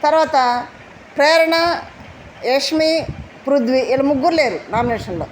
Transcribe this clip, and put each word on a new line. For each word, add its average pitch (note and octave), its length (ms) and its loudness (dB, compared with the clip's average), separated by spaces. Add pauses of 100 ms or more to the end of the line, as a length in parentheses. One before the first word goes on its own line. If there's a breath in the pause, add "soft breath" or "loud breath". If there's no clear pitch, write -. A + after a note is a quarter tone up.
తర్వాత D4 600 2 (520)
ప్రేరణ, E4 580 2 (680)
యష్మి, D#4 640 0 (400)
పృథ్వీ C4 340 2
వీళ్ళు C4 220 0
ముగ్గురు D4 320 2
లేరు A#3 240 0 (100)
నామినేషన్లో. G#3 640 -4